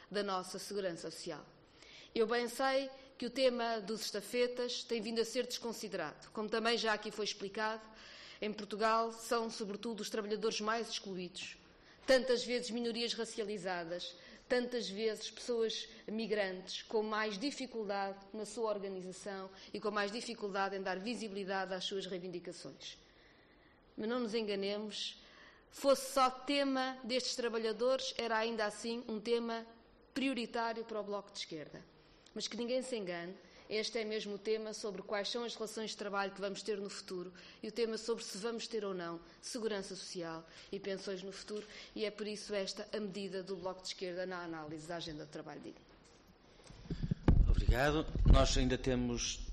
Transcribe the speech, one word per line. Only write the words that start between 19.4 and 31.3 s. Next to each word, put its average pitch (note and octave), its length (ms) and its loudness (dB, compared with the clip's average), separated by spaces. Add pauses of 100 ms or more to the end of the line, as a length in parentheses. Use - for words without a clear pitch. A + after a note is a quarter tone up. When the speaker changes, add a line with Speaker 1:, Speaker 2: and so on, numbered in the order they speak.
Speaker 1:
e G#3 80 -4
com G#3 120 0
mais G3+ 200 2
dificuldade G3+ 640 -2
em F#3+ 60 -2
dar F#3+ 160 0
visibilidade G3 800 -2
às F#3 80 -4
suas F#3+ 240 -2
reivindicações. F3+ 880 -8 (1000)
Mas A3 140 -2
não B3 100 2
nos A3+ 140 -2
enganemos, G#3 880 -2 (480)
fosse C4+ 420 4
só B3+ 200 6
tema C4 720 2
destes B3 320 0
trabalhadores, A#3 840 2
era A3+ 220 2
ainda A3 260 2
assim A#3 420 -4
um A3 120 -2
tema A3+ 440 0 (520)
prioritário A3+ 680 0
para A3+ 160 -4
o G3+ 40 -2
Bloco G3 280 -6